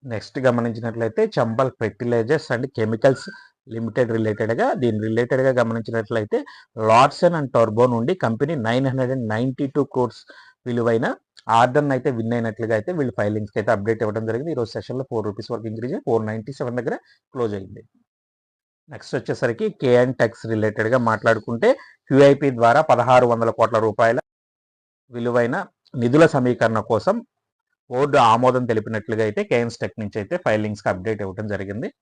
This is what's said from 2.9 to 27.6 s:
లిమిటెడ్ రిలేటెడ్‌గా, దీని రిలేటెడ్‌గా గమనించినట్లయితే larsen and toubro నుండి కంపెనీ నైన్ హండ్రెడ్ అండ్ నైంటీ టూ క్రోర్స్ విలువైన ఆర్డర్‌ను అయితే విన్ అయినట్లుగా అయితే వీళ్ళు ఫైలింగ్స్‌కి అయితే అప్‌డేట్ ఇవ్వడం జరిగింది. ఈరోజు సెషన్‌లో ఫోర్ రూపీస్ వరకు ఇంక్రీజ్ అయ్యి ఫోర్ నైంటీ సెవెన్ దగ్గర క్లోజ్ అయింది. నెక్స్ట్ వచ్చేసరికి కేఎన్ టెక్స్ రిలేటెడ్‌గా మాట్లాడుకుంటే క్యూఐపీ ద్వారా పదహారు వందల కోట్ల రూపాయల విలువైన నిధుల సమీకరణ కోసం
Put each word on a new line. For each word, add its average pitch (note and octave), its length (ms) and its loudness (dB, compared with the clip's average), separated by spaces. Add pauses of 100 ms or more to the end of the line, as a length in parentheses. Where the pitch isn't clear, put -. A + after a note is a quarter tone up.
లిమిటెడ్ A2+ 440 -2
రిలేటెడ్‌గా, A2 540 0 (100)
దీని A#2 240 0
రిలేటెడ్‌గా A#2+ 520 0
గమనించినట్లయితే A2+ 880 -2 (400)
larsen B2+ 540 4
and D3 160 -4
toubro A2+ 400 2
నుండి B2 260 0
కంపెనీ C#3 440 -2
నైన్ A#2+ 280 0
హండ్రెడ్ C3 260 -2
అండ్ B2+ 140 -4
నైంటీ B2+ 400 -2
టూ C#3 180 0
క్రోర్స్ B2 340 -4 (460)
విలువైన A#2+ 400 0 (420)
ఆర్డర్‌ను B2+ 460 4
అయితే C3 180 -2
విన్ A2+ 220 -2
అయినట్లుగా A2+ 420 -2
అయితే G#2+ 180 -2
వీళ్ళు C#3 220 -2
ఫైలింగ్స్‌కి G#2+ 440 -4
అయితే A2 120 0
అప్‌డేట్ A2 300 -2
ఇవ్వడం A2 240 -4
జరిగింది. A#2+ 260 -4
ఈరోజు A#2+ 200 -4
సెషన్‌లో B2 340 -8
ఫోర్ A2 200 -6
రూపీస్ G#2+ 260 -10
వరకు A2+ 160 -8
ఇంక్రీజ్ A2 260 -8
అయ్యి C#4+ 120 -8
ఫోర్ A2+ 200 0
నైంటీ A2 280 -8
సెవెన్ B2 240 -6
దగ్గర C3+ 200 -4 (340)
క్లోజ్ A#2 240 -4
అయింది. G2+ 280 -14 (1080)
నెక్స్ట్ A#2+ 260 -16
వచ్చేసరికి C#3+ 600 -4
కేఎన్ B2 400 2
టెక్స్ - 300 -2
రిలేటెడ్‌గా A2 560 0
మాట్లాడుకుంటే A2+ 680 0 (340)
క్యూఐపీ C#3 480 6
ద్వారా A#2+ 300 4
పదహారు B2 460 6
వందల A#2 240 2
కోట్ల A2+ 280 2
రూపాయల A2+ 400 2 (920)
విలువైన A#2+ 440 0 (380)
నిధుల B2+ 340 4
సమీకరణ B2 540 2
కోసం A#2+ 340 0 (760)